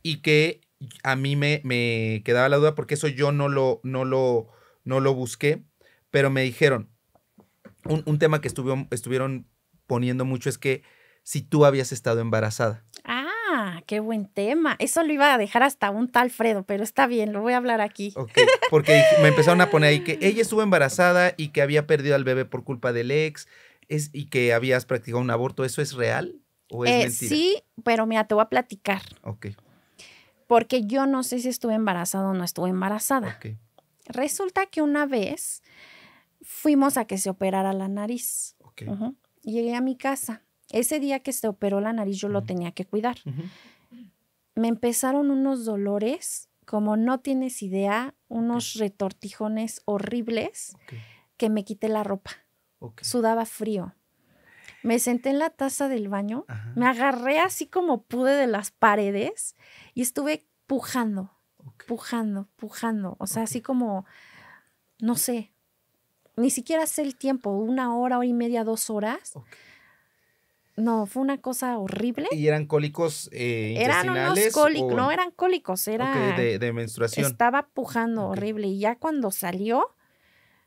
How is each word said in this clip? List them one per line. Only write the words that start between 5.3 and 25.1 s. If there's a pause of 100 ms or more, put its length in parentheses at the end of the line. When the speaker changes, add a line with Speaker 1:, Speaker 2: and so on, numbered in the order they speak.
Speaker 1:
pero
me
dijeron, (960)
un,
un
tema
que
estuvo,
estuvieron (400)
poniendo
mucho
es
que (400)
si
tú
habías
estado
embarazada. (200)
Speaker 2:
Ah,
qué
buen
tema.
Eso
lo
iba
a
dejar
hasta
un
tal
Fredo,
pero
está
bien,
lo
voy
a
hablar
aquí.
Speaker 1:
Ok, (380)
porque
dij-,
me
empezaron
a
poner
ahí
que
ella
estuvo
embarazada
y
que
había
perdido
al
bebé
por
culpa
del
ex, (420)
es,
y
que
habías
practicado